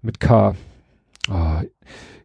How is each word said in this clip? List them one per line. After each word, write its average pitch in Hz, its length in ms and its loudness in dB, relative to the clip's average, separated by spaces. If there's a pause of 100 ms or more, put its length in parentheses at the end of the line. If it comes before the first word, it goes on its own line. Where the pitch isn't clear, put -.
mit 113 200 -8
K, 104 340 4 (760)
ah, 85 340 -2 (640)